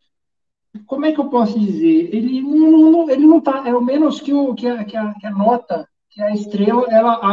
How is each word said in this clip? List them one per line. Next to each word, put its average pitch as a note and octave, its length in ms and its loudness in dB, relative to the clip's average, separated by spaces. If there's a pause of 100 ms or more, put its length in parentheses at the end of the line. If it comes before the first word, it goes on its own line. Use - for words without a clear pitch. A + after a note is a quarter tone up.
(840)
como C#4+ 200 -6
é D#4 60 0
que D4 80 -4
eu - 100 -4
posso A#3 300 -2
dizer? E3 540 0
Ele B3+ 280 -4
não, D4+ 300 2
não, D#4+ 200 6
não, E4 180 2
ele D4 160 2
não D#4+ 160 6
tá, C4+ 260 -4
é A#3+ 60 0
o B3 80 0
menos C#4 400 -2
que C#4 120 -4
o, C#4 200 0
que A#3+ 140 -6
a, A#3 180 -6
que G#3 100 -14
a, G#3+ 200 -6
que - 100 -18
a G#3+ 60 -10
nota, G3+ 560 -2 (220)
que G#3 120 -12
a G#3 100 -2
estrela, G#3 600 -2
ela A3+ 280 2 (140)